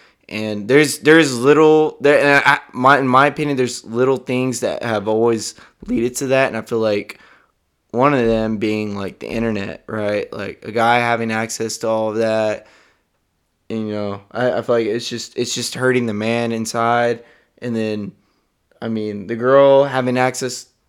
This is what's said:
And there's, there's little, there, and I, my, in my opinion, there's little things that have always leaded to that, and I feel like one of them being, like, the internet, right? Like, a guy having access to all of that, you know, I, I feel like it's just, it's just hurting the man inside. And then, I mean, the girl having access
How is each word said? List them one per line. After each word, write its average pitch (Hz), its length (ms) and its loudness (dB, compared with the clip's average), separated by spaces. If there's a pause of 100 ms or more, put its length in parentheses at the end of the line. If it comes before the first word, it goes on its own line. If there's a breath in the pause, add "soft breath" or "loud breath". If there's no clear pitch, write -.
(280 soft breath)
And 107 380 -6
there's, 139 320 4
there's 151 400 6
little, 156 640 4
there, 143 180 4
and 143 260 4
I, 143 140 4 (140)
my, 131 260 4
in 135 80 0
my 131 220 6
opinion, 147 280 -2
there's 123 280 -4
little 127 320 0
things 127 420 -4
that 98 240 -4
have 107 240 -2
always 110 480 0 (320 loud breath)
leaded 120 300 -2
to 139 120 -6
that, 131 200 2
and 110 80 -6
I 110 60 -6
feel 113 180 -4
like 104 400 -4 (720 soft breath)
one 131 200 2
of 123 140 2
them 110 300 0
being, 107 400 -4
like, 98 240 -10
the 58 80 -12
internet, 110 580 -6
right? 104 460 -4
Like, 101 320 -12
a - 80 -12
guy 117 260 2
having 117 320 -2
access 113 480 -6
to 117 100 -4
all 110 220 -2
of 107 60 -6
that, 110 500 -2 (1040 soft breath)
you 110 140 -6
know, 104 380 -6 (100)
I, 123 260 -2
I 117 40 -4
feel 120 140 -2
like 117 100 0
it's 113 220 -4
just, - 300 -12
it's 120 160 -4
just 120 200 -8
hurting 123 320 0
the 107 80 -4
man 117 380 -2
inside. 117 680 -2 (360 soft breath)
And 123 180 -8
then, 107 360 -6 (680)
I 117 60 -8
mean, 107 400 -6
the 117 80 -6
girl 139 480 6
having 127 340 -2
access 127 480 -4 (220)